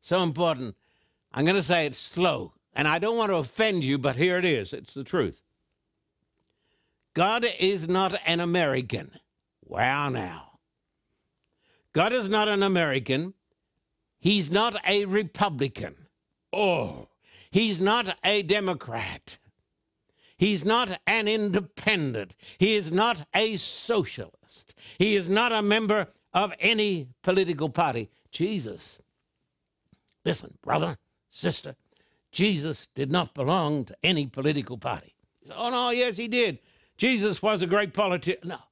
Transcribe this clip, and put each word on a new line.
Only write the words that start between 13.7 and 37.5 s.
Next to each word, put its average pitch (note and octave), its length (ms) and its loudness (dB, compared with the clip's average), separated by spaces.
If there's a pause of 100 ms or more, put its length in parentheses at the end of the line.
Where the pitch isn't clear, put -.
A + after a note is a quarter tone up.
He's F3 320 2
not A3 240 2 (100)
a G3+ 200 2
Republican. D#3+ 920 -2 (560)
Oh. C#3+ 540 0 (460)
He's G3+ 300 2
not G3+ 420 2
a G3+ 200 2
Democrat. E3 960 -4 (1000)
He's F#3+ 260 2
not G#3+ 440 0
an G#3+ 200 2
independent. F#3+ 1080 -2 (240)
He G#3+ 160 4
is E3 160 -2
not G3 420 0
a A3 240 0
socialist. - 1160 -6 (240)
He G#3 160 4
is F3+ 120 0
not A3 240 4
a G#3+ 120 0
member G#3 460 2 (220)
of F#3 280 0
any G3+ 480 0 (160)
political F3 440 2
party. B2+ 440 -2 (180)
Jesus, D#3+ 720 -6 (1200)
listen, - 380 -4
brother, D#3 360 -2 (340)
sister, - 440 -6 (560)
Jesus D#3+ 640 -2
did C3+ 180 -4
not E3 220 0
belong D3 520 0
to - 180 -18
any E3 240 2
political C3+ 500 -4
party. - 380 -8 (260)
You - 60 -20
say, - 100 -16
"Oh, A#3+ 140 -4
no, B3 180 0
yes, A#3+ 280 0
he A#3 100 -6
did. G#3+ 320 0 (380)
Jesus G#3+ 440 2
was G3+ 220 2